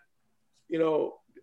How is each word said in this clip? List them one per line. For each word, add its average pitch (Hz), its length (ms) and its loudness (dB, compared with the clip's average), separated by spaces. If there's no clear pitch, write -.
you 165 100 -4
know, 156 360 0